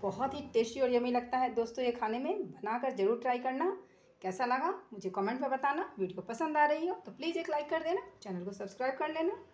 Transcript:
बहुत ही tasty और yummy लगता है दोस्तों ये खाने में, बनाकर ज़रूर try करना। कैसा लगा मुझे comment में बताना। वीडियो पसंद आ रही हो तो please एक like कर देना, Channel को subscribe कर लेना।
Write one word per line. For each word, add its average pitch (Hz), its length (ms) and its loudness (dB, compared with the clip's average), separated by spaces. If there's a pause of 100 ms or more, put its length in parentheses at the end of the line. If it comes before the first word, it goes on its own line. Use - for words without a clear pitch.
बहुत 226 300 -2
ही 294 80 -8 (120)
tasty 233 260 4
और 247 140 4
yummy 247 180 4
लगता 247 260 0
है 254 180 2
दोस्तों 233 300 0
ये 240 80 2
खाने 233 260 -2
में, 302 320 -2
बनाकर 240 420 -2
ज़रूर 208 260 4
try 247 200 0
करना। 262 260 0 (560)
कैसा 185 240 -2
लगा 262 240 2 (240)
मुझे 190 180 -4
comment 208 300 0
में 277 100 0
बताना। 285 380 0 (100)
वीडियो 185 240 -4
पसंद 302 340 -2
आ 302 100 8
रही 311 200 2
हो 359 80 0 (100)
तो 202 60 -14
please 330 280 -4
एक 339 100 -4
like 302 200 0
कर 320 140 0
देना, 339 180 0 (200)
Channel 180 240 -6
को 196 80 -6
subscribe 254 420 -2
कर 277 160 -2
लेना। 320 220 0 (200)